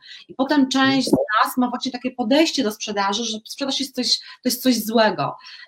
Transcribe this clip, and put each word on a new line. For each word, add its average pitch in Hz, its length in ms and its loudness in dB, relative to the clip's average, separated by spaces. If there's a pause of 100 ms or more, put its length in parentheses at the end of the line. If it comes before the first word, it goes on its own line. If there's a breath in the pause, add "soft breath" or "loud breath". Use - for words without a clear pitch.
(280 loud breath)
I - 80 -20
potem 269 340 2
część 269 380 2
z - 40 0
nas - 460 0
ma 247 120 0
właśnie 247 220 -6
takie 254 200 -8
podejście 269 520 2
do 208 80 0
sprzedaży, 202 520 -4
że 220 220 -6
sprzedaż 269 340 -6
jest - 160 -8
coś, 247 240 0
to - 300 -6
jest - 140 -4
coś 240 220 2
złego. 208 500 2 (320 loud breath)